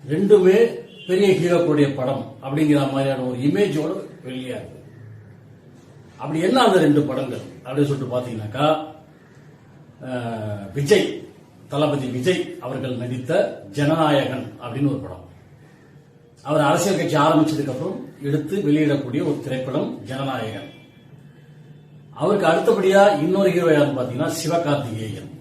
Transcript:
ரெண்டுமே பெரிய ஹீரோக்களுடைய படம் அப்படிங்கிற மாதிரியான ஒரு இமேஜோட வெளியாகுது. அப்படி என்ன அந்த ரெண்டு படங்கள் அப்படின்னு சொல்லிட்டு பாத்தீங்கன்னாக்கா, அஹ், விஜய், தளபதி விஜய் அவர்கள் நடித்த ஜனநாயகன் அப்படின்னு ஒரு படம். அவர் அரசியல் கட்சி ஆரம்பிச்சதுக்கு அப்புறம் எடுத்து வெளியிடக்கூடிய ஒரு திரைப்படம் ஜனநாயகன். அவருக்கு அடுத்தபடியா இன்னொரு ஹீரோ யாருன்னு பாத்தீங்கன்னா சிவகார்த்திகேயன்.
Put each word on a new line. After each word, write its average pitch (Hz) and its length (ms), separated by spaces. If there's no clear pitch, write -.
ரெண்டுமே 196 580
பெரிய 190 260
ஹீரோக்களுடைய 160 600
படம் 127 480
அப்படிங்கிற 143 480
மாதிரியான 135 300
ஒரு 127 160
இமேஜோட 156 640
வெளியாகுது. 127 540
அப்படி 156 220
என்ன 226 240
அந்த 190 160
ரெண்டு 147 220
படங்கள் 120 380
அப்படின்னு 135 220
சொல்லிட்டு 131 320
பாத்தீங்கன்னாக்கா, 123 680
அஹ், 110 680
விஜய், - 540
தளபதி 139 400
விஜய் 127 520
அவர்கள் 127 360
நடித்த 123 680
ஜனநாயகன் 143 920
அப்படின்னு 131 280
ஒரு 110 100
படம். - 260
அவர் 151 200
அரசியல் 160 360
கட்சி 151 180
ஆரம்பிச்சதுக்கு 147 540
அப்புறம் 160 360
எடுத்து 151 340
வெளியிடக்கூடிய 143 640
ஒரு 147 220
திரைப்படம் 131 640
ஜனநாயகன். 117 680
அவருக்கு 170 380
அடுத்தபடியா 196 720
இன்னொரு 185 320
ஹீரோ 165 220
யாருன்னு 135 280
பாத்தீங்கன்னா 127 300
சிவகார்த்திகேயன். 117 840